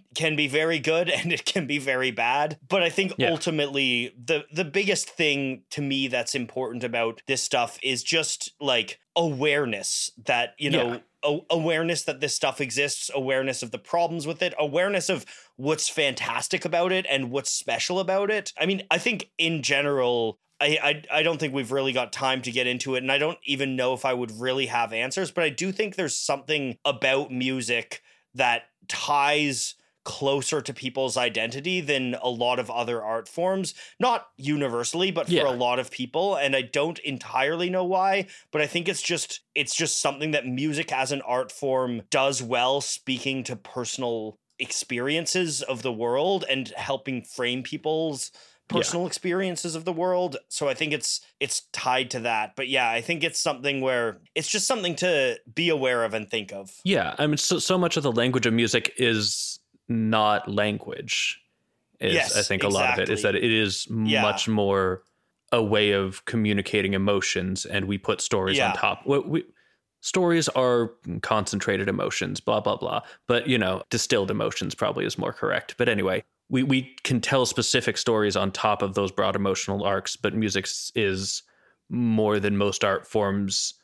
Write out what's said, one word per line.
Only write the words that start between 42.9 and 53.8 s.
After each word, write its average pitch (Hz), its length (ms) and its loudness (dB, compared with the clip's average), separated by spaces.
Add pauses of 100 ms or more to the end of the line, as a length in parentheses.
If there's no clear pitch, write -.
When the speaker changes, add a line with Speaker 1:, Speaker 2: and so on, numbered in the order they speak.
Speaker 1:
to 127 100 -6
personal 117 840 -6 (220)
experiences 151 1000 -2
of 131 220 -6
the 131 100 -2
world 131 560 0
and 131 260 -2
helping 135 480 -6
frame 123 400 -4
people's 156 680 -4 (380)
Speaker 2:
Yeah. - 80 0
Speaker 1:
personal 175 300 -2
experiences 175 680 -4
of 165 100 -10
the 180 80 -2
world. 180 420 0 (140)
So - 180 -2
I 135 60 2
think 151 200 -2
it's, - 280 -2 (180)
it's - 220 -2 (120)
tied 127 380 0
to 127 100 -4
that. 110 360 -2
But 135 100 -6
yeah, 127 220 2
I 117 120 0
think 160 220 -2
it's 160 160 -2
something 139 420 0